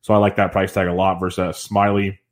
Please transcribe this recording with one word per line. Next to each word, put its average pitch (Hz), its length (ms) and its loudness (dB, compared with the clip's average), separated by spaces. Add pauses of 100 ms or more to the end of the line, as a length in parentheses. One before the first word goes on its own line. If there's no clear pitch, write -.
So 107 120 0
I 107 40 6
like 101 180 4
that 98 160 0
price 95 200 -2
tag 92 160 0
a 87 60 -2
lot 92 260 0
versus, 92 200 -4
uh, 90 120 -2
Smiley. 101 680 -2 (120)